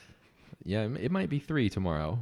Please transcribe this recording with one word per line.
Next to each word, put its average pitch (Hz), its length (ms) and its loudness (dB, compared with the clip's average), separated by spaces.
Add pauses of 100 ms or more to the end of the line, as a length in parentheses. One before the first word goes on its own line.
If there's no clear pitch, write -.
(640)
Yeah, 104 180 0
it 107 40 0
m-, 110 120 -4
it 123 140 -2
might 190 180 0
be 143 100 0
three 139 300 2
tomorrow. 85 520 0